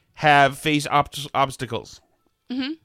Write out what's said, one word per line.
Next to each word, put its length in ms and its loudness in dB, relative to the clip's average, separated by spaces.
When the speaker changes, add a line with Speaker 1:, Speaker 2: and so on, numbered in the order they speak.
Speaker 1:
have 440 4
faced 320 -2
ob-, 240 0
obstacles 640 -6
Speaker 2:
Mm-hmm. 220 -6